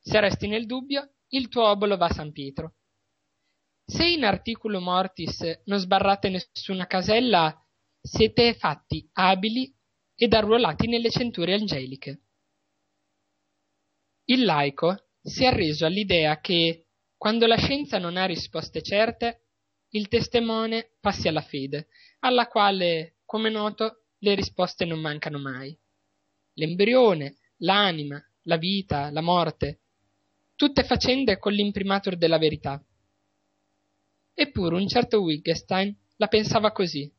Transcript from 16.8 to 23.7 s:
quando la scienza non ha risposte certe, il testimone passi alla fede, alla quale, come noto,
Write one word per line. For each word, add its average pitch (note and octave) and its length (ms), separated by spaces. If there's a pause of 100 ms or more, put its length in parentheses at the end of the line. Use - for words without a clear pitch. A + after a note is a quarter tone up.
quando A3+ 300
la A3+ 100
scienza C#4 420
non F3 180
ha F#3 100
risposte D#3+ 560
certe, A3+ 640 (460)
il G#3+ 180
testimone A3+ 840 (100)
passi - 280
alla D#3 120
fede, C#3+ 480 (320)
alla B3 260
quale, F#3 800
come A3 240
noto, A3 560 (140)